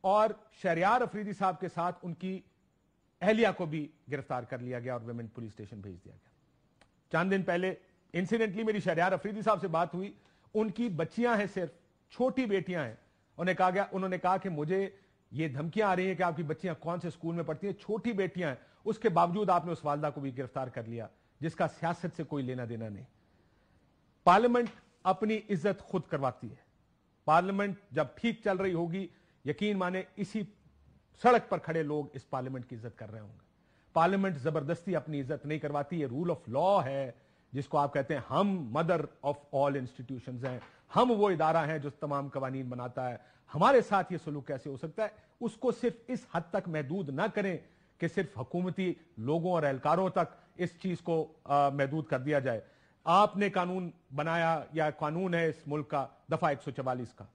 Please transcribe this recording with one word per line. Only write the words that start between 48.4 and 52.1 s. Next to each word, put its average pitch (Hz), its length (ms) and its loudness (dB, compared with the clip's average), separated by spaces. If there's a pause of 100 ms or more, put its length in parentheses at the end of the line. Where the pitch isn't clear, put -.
लोगों 160 340 0
और 160 120 2
एहलकारों 147 460 2
तक 175 180 0 (300)
इस 180 220 -6
चीज 180 200 -4
को, - 460 -4
आ, 143 240 4
महदूद 139 360 0
कर 131 120 -2